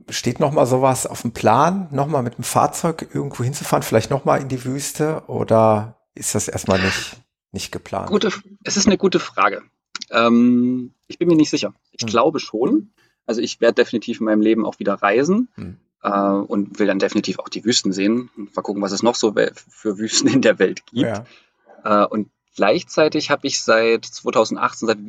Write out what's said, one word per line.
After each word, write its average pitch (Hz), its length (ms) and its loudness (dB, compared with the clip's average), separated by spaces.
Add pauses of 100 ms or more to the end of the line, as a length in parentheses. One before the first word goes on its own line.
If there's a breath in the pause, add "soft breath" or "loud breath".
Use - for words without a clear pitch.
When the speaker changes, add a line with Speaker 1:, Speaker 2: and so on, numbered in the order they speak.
Speaker 1:
besteht - 300 -4
noch 147 120 2
mal 147 140 4
sowas 127 400 2
auf - 160 -10
dem 120 120 -6
Plan, 160 580 2
noch 143 160 -2
mal 143 160 -2
mit 123 160 -8
dem 123 40 -8
Fahrzeug - 720 -2
irgendwo 143 300 -6
hinzufahren, 143 400 -2
vielleicht - 260 0
noch 139 160 -2
mal 139 160 2
in 135 80 -8
die 127 160 -6
Wüste, 143 600 -4
oder 110 680 2 (180)
ist - 180 -6
das 107 140 -2
erstmal 95 340 0
nicht, - 360 -4 (340)
nicht - 200 -10
geplant? - 380 -8
Speaker 2:
Gute 214 200 0
F-, - 120 -8 (220)
es - 120 -8
ist 208 120 0
eine 190 100 6
gute 185 220 2
Frage. 98 420 -2 (480)
Ähm, 123 840 2 (100)
ich - 140 -14
bin 170 80 -2
mir 170 80 6
nicht 151 160 4
sicher. 104 240 -4 (160)
Ich - 100 -12
Speaker 1:
Hm. 117 80 -6
Speaker 2:
glaube 123 300 2
schon. 170 500 -2 (380)
Also 110 120 -2
ich - 220 -6
werde 113 140 4
definitiv 117 440 0
in 110 60 -4
meinem 107 160 2
Leben 110 240 2
auch - 140 -8
wieder 98 160 -2
reisen, 143 580 2
Speaker 1:
Hm. 95 240 -14 (240)
Speaker 2:
äh, - 80 -4
und 101 680 -2
will 101 80 2
dann 98 100 0
definitiv 98 400 -2
auch - 120 -12
die - 140 -10
Wüsten 107 300 0
sehen. 110 380 0 (240)
Mal 92 80 -4
gucken, 104 180 -6
was 98 100 -2
es 101 120 -4
noch 117 100 4
so 110 220 0
we-, 110 160 2 (180)
für 101 300 -6
Wüsten 110 280 0
in 123 140 4
der 104 160 4
Welt 92 300 -2
gibt. 117 140 -4 (840 soft breath)
Speaker 1:
Ja. 104 180 4
Speaker 2:
Äh, - 40 2
und 107 240 -6 (240)
gleichzeitig 151 760 2
habe 139 160 -2
ich - 160 -4
seit 113 440 2
zweitausendachtzehn, 117 840 -2
seit, 107 100 0 (120)